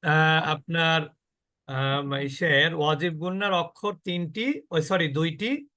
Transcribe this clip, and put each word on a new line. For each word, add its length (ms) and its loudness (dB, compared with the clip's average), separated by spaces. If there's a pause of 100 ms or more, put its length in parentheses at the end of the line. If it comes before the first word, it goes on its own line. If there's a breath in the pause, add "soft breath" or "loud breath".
আহ, 400 4 (140)
আপনার, 460 0 (640)
আহ, 480 -2
ইসের 600 2
ওয়াজিব 380 0
গুন্নার 400 -2
অক্ষর 400 -2 (100)
তিনটি, 580 -4 (100)
ওই 100 0
সরি 260 0
দুইটি 680 -2